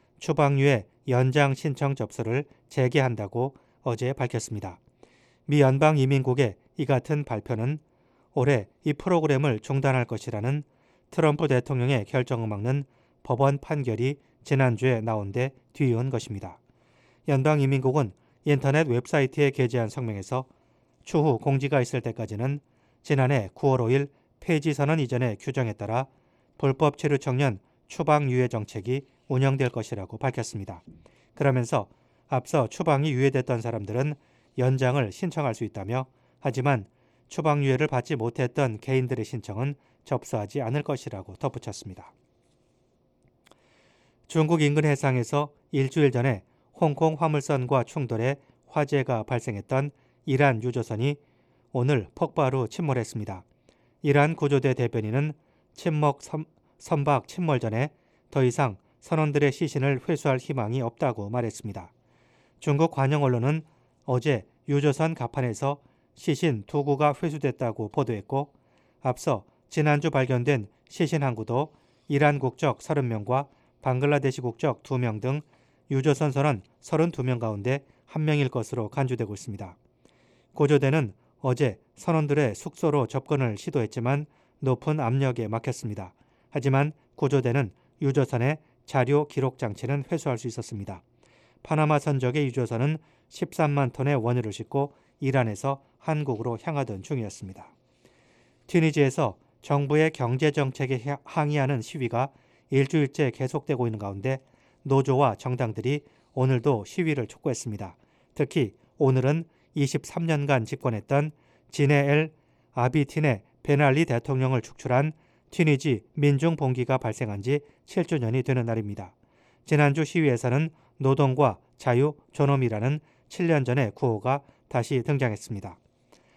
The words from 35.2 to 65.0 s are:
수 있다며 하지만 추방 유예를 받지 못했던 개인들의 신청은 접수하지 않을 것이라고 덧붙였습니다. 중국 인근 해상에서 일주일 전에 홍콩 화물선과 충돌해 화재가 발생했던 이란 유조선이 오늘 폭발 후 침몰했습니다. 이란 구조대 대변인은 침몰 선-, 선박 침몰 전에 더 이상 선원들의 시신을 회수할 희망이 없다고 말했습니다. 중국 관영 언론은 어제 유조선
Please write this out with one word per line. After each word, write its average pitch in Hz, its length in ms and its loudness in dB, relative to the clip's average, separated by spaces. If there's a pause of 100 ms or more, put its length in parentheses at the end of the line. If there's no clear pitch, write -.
수 113 120 -6
있다며 107 420 -6 (320)
하지만 127 460 0 (420)
추방 147 360 0
유예를 135 240 2
받지 127 280 -2
못했던 120 640 -2
개인들의 127 440 -2
신청은 120 520 -6 (300)
접수하지 120 560 -4
않을 123 200 -2
것이라고 101 540 -8
덧붙였습니다. - 800 -10 (2250)
중국 160 340 2
인근 151 240 2
해상에서 143 680 0 (200)
일주일 135 400 2
전에 123 320 0 (300)
홍콩 156 420 0
화물선과 143 680 0
충돌해 127 540 -2 (300)
화재가 139 560 0
발생했던 127 640 -4 (360)
이란 135 360 2
유조선이 123 540 -2 (560)
오늘 127 420 0
폭발 143 400 0
후 127 160 -2
침몰했습니다. 110 720 -4 (600)
이란 147 320 4
구조대 139 400 2
대변인은 120 580 -2 (400)
침몰 151 460 0
선-, 156 260 -8 (320)
선박 143 500 0
침몰 156 320 0
전에 117 300 -2 (400)
더 135 140 0
이상 123 340 0 (220)
선원들의 147 520 2
시신을 139 560 -2
회수할 143 300 0
희망이 127 440 -4
없다고 117 500 -4
말했습니다. 110 600 -8 (680)
중국 156 320 2
관영 143 320 0
언론은 135 400 2 (420)
어제 127 400 0 (220)
유조선 147 480 2